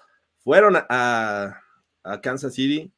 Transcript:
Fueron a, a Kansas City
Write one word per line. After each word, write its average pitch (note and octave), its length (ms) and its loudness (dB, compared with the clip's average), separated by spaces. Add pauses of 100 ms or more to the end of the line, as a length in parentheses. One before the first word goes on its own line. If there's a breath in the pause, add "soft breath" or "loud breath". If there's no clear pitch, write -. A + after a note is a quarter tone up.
(400 soft breath)
Fueron F#3 360 4
a, A2+ 880 -2 (420 loud breath)
a G2+ 180 -10
Kansas C3 340 -8
City D3 420 -4